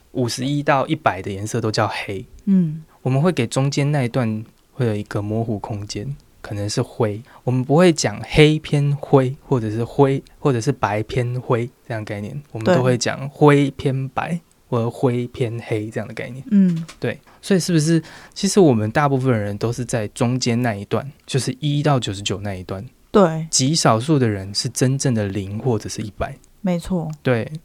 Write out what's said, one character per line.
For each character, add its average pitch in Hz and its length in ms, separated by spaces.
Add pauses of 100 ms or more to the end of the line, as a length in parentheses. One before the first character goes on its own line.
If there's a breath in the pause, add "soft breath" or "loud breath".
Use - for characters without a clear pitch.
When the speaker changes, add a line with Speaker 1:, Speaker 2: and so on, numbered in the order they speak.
(160)
Speaker 1:
五 123 140
十 127 160
一 143 180
到 143 240
一 160 80
百 95 260
的 95 80
颜 98 160
色 113 140
都 110 100
叫 107 200
黑。 - 360 (200)
Speaker 2:
嗯。 170 360 (200)
Speaker 1:
我 - 80
们 135 120
会 180 120
给 123 120
中 135 240
间 143 220
那 147 100
一 120 60
段 113 380 (260)
会 127 140
有 107 100
一 104 80
个 104 180
模 107 220
糊 110 160
空 101 260
间， 104 220 (340)
可 - 140
能 101 140
是 143 120
灰。 110 400 (220 soft breath)
我 127 80
们 127 100
不 135 140
会 175 160
讲 113 320
黑 156 340
偏 143 380
灰， 135 400 (100)
或 131 140
者 110 100
是 110 140
灰， 135 400 (160)
或 143 140
者 117 80
是 139 100
白 107 320
偏 123 380
灰 120 280 (160)
这 - 80
样 110 80
的 107 60
概 104 140
念， 123 200 (120)
我 - 40
们 110 160
都 131 80
会 127 160
讲 120 300
灰 143 440
偏 135 360
白， - 220
Speaker 2:
对。 170 120 (280)
Speaker 1:
或 120 120
者 113 80
灰 123 380
偏 117 380
黑 107 240
这 113 100
样 104 80
的 113 60
概 110 160
念。 127 200
Speaker 2:
嗯。 180 360 (120)
Speaker 1:
对， 120 220 (220 soft breath)
所 196 160
以 - 20
是 175 140
不 165 40
是， 156 240 (320 loud breath)
其 - 140
实 196 140
我 156 100
们 107 200
大 147 180
部 135 80
分 127 200
人 104 200
都 113 120
是 120 140
在 113 240
中 123 320
间 120 220
那 120 120
一 101 120
段， 113 200 (200)
就 - 120
是 127 220
一 147 240
到 143 160
九 110 140
十 98 80
九 104 180
那 101 160
一 92 80
段。 98 220 (260)
Speaker 2:
对。 160 400
Speaker 1:
极 160 240
少 117 240
数 147 180
的 123 120
人 98 260
是 - 140
真 135 280
正 135 160
的 107 140
零 98 320
或 117 180
者 92 120
是 - 120
一 110 100
百。 - 220 (280)
Speaker 2:
没 180 180
错。 165 320 (100)
Speaker 1:
对， 117 260 (180)